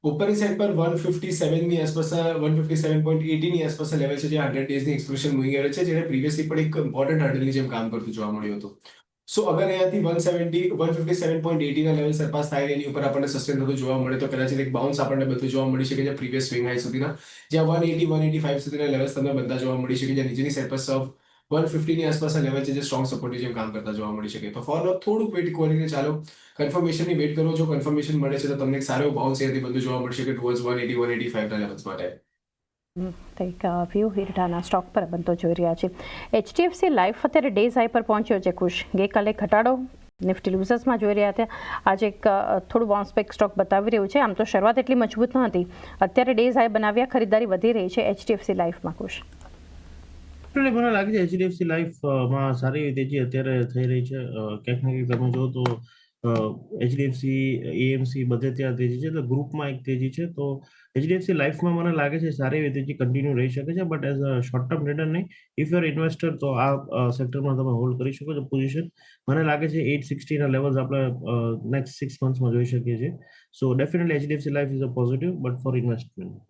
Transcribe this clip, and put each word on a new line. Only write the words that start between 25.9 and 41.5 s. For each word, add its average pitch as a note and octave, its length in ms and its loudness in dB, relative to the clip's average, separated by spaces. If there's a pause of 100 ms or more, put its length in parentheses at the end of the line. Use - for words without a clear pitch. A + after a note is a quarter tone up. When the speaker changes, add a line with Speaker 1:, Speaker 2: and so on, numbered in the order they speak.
Speaker 1:
કન્ફર્મેશનની E3 580 0
વેઇટ D3+ 220 0
કરો. D#3+ 160 2
જો D#3+ 120 2
કન્ફર્મેશન D3 540 0
મળે C#3 200 0
છે, C#3 100 -2
તો C3+ 80 0
તમને C3+ 200 0
એક C3+ 60 -4
સારો C3+ 220 0
એવો C#3+ 80 2
બાઉન્સ C3 300 0
અહીંયાથી C3 220 0
બનતું B2 160 -2
જોવા B2+ 200 -2
મળી B2 140 -4
શકે C3 160 -2
towards A#2+ 320 0
વન B2 160 0
એટી, A#2 160 -2
વન A#2+ 160 0
એટી A#2+ 180 -2
ફાઈવના G#2+ 300 -2
લેવલ્સ G2+ 280 -6
માટે. F#2 180 -6 (920)
Speaker 2:
હમ, F3+ 120 -4
તો - 340 -10
એક, F3+ 220 -6
અ, F3 180 0
વ્યૂ G3+ 340 0
ઈરડાના F3+ 420 -2
સ્ટોક F3+ 240 0 (100)
પર F#3+ 120 2
બનતો F3 280 -2
જોઈ E3+ 180 0
રહ્યા E3+ 220 2
છે. F3+ 160 -2 (440)
એચ A3 100 2 (120)
ડી F4 60 4
એફ F4+ 100 4
સી F#4 160 2
લાઈફ G#3+ 260 4 (100)
અત્યારે C#4 260 4
ડેઝ G#3+ 260 4
હાઈ A3+ 100 4
પર A3+ 160 0
પહોંચ્યો G#3+ 360 2
છે, F#3 120 2
ખુશ. F3+ 340 -2 (100)
ગઈકાલે G3+ 380 2
ઘટાડો A3 460 2 (460)
નિફ્ટી F#3 260 0
લૂઝર્સમાં A#3 480 2
જોઈ G#3 160 2
રહ્યા G#3 140 4
હતા, A3 180 0 (400)